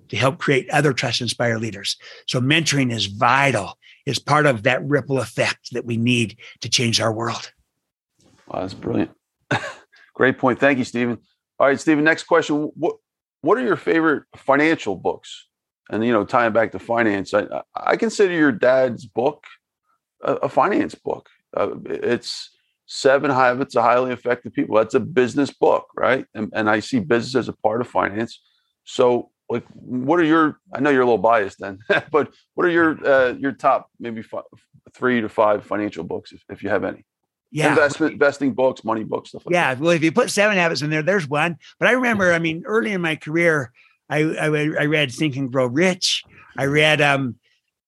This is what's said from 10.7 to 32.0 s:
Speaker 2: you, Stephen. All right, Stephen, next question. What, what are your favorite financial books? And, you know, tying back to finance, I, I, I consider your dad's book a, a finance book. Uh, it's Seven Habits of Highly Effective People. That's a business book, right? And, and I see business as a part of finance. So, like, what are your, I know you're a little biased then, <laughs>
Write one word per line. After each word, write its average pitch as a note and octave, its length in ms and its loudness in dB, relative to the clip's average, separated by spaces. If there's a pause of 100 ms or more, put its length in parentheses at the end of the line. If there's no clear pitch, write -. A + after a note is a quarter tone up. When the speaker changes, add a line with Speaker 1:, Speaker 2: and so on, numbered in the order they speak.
Speaker 2:
you, B2+ 60 -2
Stephen. A#2+ 340 -4 (400)
All C3 80 4
right, C#3 140 2
Stephen, D3+ 240 2
next D#3+ 200 0
question. D3+ 520 0
What, D3 200 -4 (440)
what F#3+ 180 2
are B3+ 60 -2
your G3 120 0
favorite D#3+ 480 0 (120)
financial C#3+ 580 0
books? - 540 -8 (420)
And, G#2+ 140 -2
you A#2+ 80 0
know, G#2 120 2
tying A#2 280 2
back A2 200 2
to F#2+ 60 -10
finance, G#2+ 560 -2
I, G#2 80 2
I, - 200 -8 (120)
I - 220 0
consider G#3+ 360 0
your D3+ 200 4
dad's B2+ 520 2
book B2+ 400 -4 (800)
a, C#3 120 0
a - 140 -2
finance C#3+ 460 0
book. - 340 -10 (280)
Uh, - 140 -2 (140)
it's - 680 -6 (360)
Seven C#3 440 2
Habits B2+ 460 0
of A#2 60 4
Highly B2 300 2
Effective A#2+ 400 -6
People. G#2+ 240 -2
That's A2 180 2
a C3 60 -2
business B2+ 500 0
book, - 460 0
right? B2+ 380 0
And, G#2+ 200 -6
and G#2+ 160 0
I G#2+ 100 2
see B2 200 -2
business A#2+ 340 0
as A2 140 -2
a F#2+ 40 -6
part A2 280 -2
of A#2+ 80 -8
finance. F#2+ 520 -4 (440)
So, B2 460 2 (200)
like, A#2 140 -4 (100)
what C3 440 -2
are F3 60 4
your, D#3 340 2 (140)
I - 80 -6
know C#3+ 80 0
you're C3 140 4
a - 20 2
little A#2+ 140 4
biased G#2 420 0
then, G2 180 -12 (160)
<laughs> - 160 -4